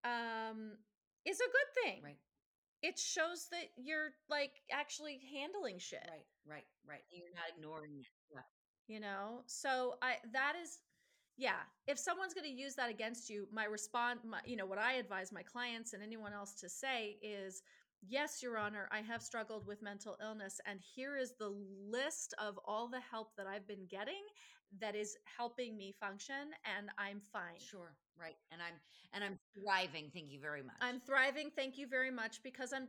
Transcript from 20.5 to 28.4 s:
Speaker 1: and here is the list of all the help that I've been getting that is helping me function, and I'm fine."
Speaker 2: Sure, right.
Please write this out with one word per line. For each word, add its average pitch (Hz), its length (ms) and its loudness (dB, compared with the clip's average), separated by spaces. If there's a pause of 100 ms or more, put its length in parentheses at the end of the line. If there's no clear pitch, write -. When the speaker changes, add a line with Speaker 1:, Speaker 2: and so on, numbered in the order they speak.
Speaker 1:
and 202 140 -4
here 269 360 -4
is 254 180 2
the 214 140 -2
list 202 880 -2
of 202 260 0
all 220 240 2
the 247 120 -2
help 220 360 -4
that 196 120 -4
I've 196 180 -2
been 196 200 -8
getting 233 360 -2 (580)
that 214 140 0
is 208 220 0 (200)
helping 240 400 -2
me 196 160 -4
function, 269 600 -4 (120)
and 202 340 0
I'm 202 220 -2
fine." 175 380 -6
Speaker 2:
Sure, 170 380 -12 (200)
right. 165 200 -8 (160)